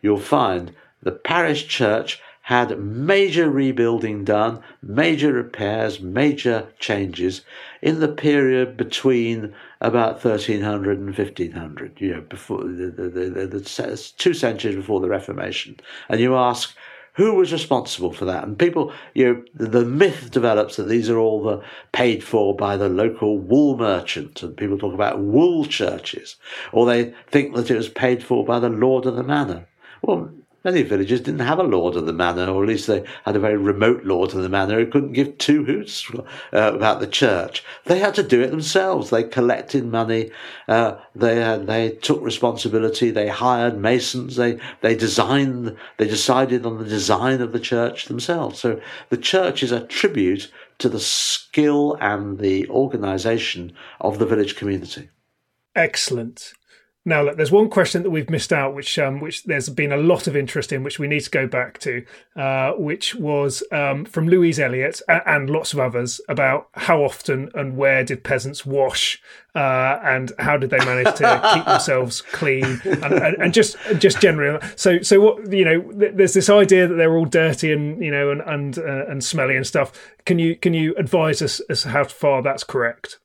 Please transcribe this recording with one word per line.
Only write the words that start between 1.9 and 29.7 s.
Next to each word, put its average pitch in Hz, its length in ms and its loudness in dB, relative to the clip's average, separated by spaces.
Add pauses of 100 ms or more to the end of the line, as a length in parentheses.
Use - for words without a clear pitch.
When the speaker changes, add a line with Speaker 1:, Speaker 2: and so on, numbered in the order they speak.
Speaker 1:
had 120 360 0
major 156 720 0
rebuilding 117 760 0
done, 110 380 0 (220)
major 147 500 0
repairs, 110 680 -4
major 117 680 0 (100)
changes 92 640 -4 (400)
in 160 180 0
the 156 80 2
period 131 680 0
between 117 760 0 (300)
about 113 400 0
thirteen 107 400 0
hundred 101 380 -2
and 98 160 -8
fifteen 90 380 -4
hundred, 80 460 -14
you 95 140 -4
know, 80 80 -10
before 90 420 -10
the, 90 320 -8
the, 92 140 -6
the, 92 220 -6
the, 95 160 -6
the 98 180 -8
se-, - 540 -10
two 180 160 2
centuries 113 400 -2
before 98 240 -2
the 92 100 -2
Reformation. 95 720 -6 (280)
And 113 120 0
you 127 160 4
ask, 127 400 0 (380)
who 214 200 4
was 185 180 4
responsible 123 640 -2
for - 120 -8
that? 90 180 -4
And 104 160 -10
people, 170 340 0 (220)
you 131 100 4
know, 120 180 2 (120)
the, 113 240 0
the 120 60 4
myth 135 440 0
develops 113 460 2
that 95 120 -6
these 110 220 0
are 117 80 2
all 110 240 2
the, 104 220 -4 (300)
paid 123 300 2
for 101 320 2
by 101 220 -2
the 98 120 2
local 107 500 0
wool 131 360 4
merchant, 90 680 -2
and 85 120 -10
people 98 220 -2
talk 98 160 -4
about 101 260 -2
wool 147 460 2
churches, - 680 -6 (360)
or 117 140 6
they 120 260 2 (200)
think 143 240 2
that 117 160 -2
it 123 40 4
was 107 140 -4
paid 123 340 0
for 117 220 0
by 120 140 0
the 117 100 0
lord 127 380 2
of 120 80 -2
the 123 80 -4
manor. 123 440 -4 (360)